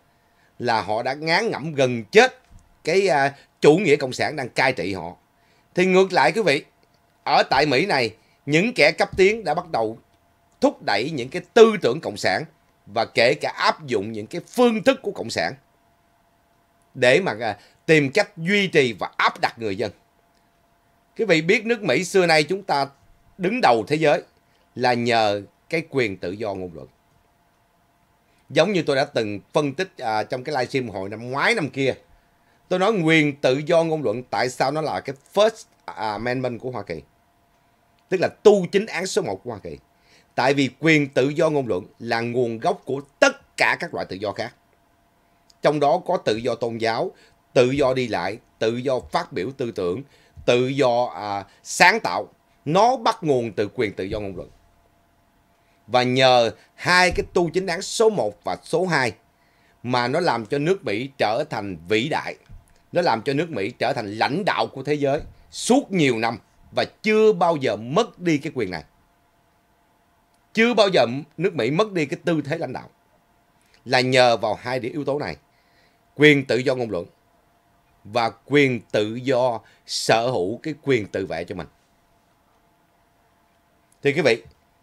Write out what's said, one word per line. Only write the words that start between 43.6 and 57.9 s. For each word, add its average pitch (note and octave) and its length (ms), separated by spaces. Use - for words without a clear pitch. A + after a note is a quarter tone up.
các D#3+ 140
loại F2+ 160
tự G2 60
do G2 160
khác. A2+ 240
Trong D3+ 180
đó D3 260
có F3+ 120
tự A#2+ 180
do A#2 200
tôn A#2 220
giáo, A2+ 340
tự B2+ 180
do C#3 220
đi B2+ 140
lại, G2 300
tự A#2 180
do B2+ 220
phát - 340
biểu G#2+ 180
tư B2+ 200
tưởng, F#2+ 320
tự B2+ 220
do, B2+ 380
à, G2+ 400
sáng F#3 360
tạo. F#2 280
Nó G#3+ 320
bắt A3+ 240
nguồn B2+ 300
từ G#2 240
quyền G#2+ 180
tự F#2+ 100
do G#2+ 160
ngôn G2 160
luận. D2+ 140
Và B2 160
nhờ B2+ 480
hai F3+ 360
cái F#3+ 220
tu F3 160
chính F#3 180
án F3 140
số A3 280